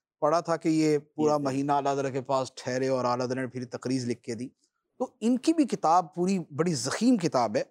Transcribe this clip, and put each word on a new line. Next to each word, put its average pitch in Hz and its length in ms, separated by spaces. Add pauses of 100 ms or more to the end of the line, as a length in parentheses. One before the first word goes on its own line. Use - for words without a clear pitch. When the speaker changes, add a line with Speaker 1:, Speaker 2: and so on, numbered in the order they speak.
(200)
Speaker 1:
پڑھا 156 200
تھا 165 160
کہ 165 120
یہ 156 300
پورا 151 380
Speaker 2:
جی، - 20
جی۔ 143 80
Speaker 1:
مہینہ 139 260
اعلیٰ 139 200
حضرت 139 200
کے 135 80
پاس 131 340
ٹھہرے 131 340
اور 131 160
اعلیٰ 123 220
حضرت 127 100
نے 131 100
پھر 123 180
تقریض 127 400
لکھ 120 180
کے 120 120
دی۔ 123 140 (500)
تو 247 120 (100)
ان 240 180
کی 320 140
بھی 330 120
کتاب 175 500
پوری 185 240
بڑی 156 360
ضخیم 175 420
کتاب 123 400
ہے 156 140